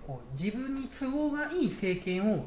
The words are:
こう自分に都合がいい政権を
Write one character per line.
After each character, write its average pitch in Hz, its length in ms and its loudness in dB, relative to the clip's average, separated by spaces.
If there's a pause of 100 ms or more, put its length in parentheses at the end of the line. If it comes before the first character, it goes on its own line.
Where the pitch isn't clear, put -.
こ 123 180 -6
う 135 160 -6
自 214 140 0
分 269 180 -2
に 269 140 -4
都 262 240 -2
合 294 200 2
が 294 200 0
い 339 140 4
い 185 40 4
政 180 320 0
権 185 300 2
を 147 160 0